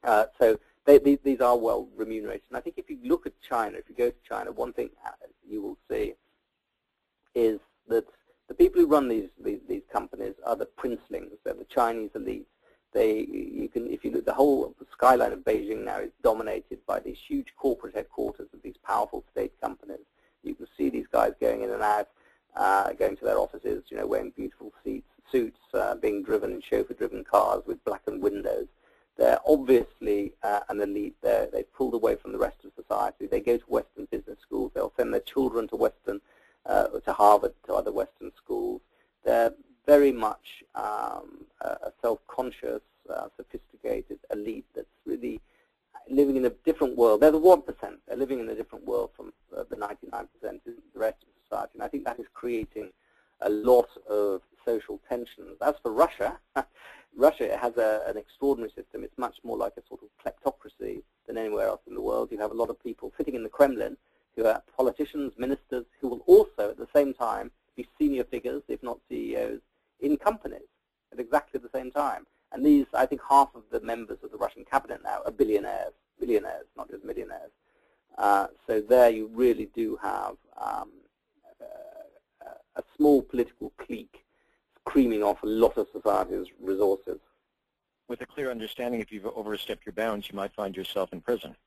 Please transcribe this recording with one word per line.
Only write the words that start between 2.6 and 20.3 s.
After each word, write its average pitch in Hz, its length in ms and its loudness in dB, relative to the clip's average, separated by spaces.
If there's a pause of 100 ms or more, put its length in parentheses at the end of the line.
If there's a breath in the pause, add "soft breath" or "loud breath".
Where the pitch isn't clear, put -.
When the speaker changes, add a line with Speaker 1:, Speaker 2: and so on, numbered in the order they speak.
Speaker 1:
think - 180 -12
if - 100 -16
you - 140 -12
look - 240 0
at - 60 -10 (100)
China, 113 360 -4
if - 100 -18
you - 80 -16
go 120 140 2
to - 60 -18 (120)
China, 104 240 -8
one 120 200 -6
thing, - 180 -6 (140)
uh, - 60 -10 (380)
you 104 120 -8
will - 180 -10 (120)
see 110 240 -4 (1200)
is 110 240 2 (300)
that 113 180 0 (420)
the - 60 -14
people - 260 6
who - 60 8
run 139 220 4
these, 110 200 -2 (140)
these, 101 160 -4 (100)
these 98 140 -6 (100)
companies 104 420 -6 (100)
are 117 100 0
the - 120 -6
princelings. - 680 -8 (100)
They're - 120 -6
the - 100 -14
Chinese 117 500 -2
elite. 104 320 -8 (460)
They, 110 360 2
you - 400 -8
can, 117 200 -6
if - 160 -6
you - 80 -4
look, - 120 -2
the - 80 -2
whole 139 400 4 (200)
skyline 123 400 4
of - 80 -10
Beijing 107 440 -2
now 101 140 -6
is 101 120 -8 (120)
dominated 110 640 0
by 98 140 -2
these - 180 -12
huge - 380 -6
corporate 120 400 -2
headquarters - 580 -6
of - 80 -20
these - 220 -16
powerful 110 480 -4
state - 280 -6
companies. - 460 -10 (380)